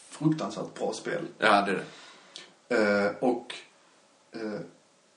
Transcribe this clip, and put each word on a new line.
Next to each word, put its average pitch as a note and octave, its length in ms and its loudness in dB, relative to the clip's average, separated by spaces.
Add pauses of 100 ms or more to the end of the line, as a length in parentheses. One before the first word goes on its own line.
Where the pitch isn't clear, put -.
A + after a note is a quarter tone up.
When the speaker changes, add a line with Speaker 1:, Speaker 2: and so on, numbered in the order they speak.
Speaker 1:
fruktansvärt - 680 -2
bra A2 140 -2
spel. A2+ 280 -6 (160)
Speaker 2:
Ja, G#2 240 6
det G2+ 100 0
är E2+ 120 -2 (840)
det. G#2 380 4
Speaker 1:
Eh, G2+ 140 2
och, - 360 -2 (800)
eh, G#2+ 240 -6 (580)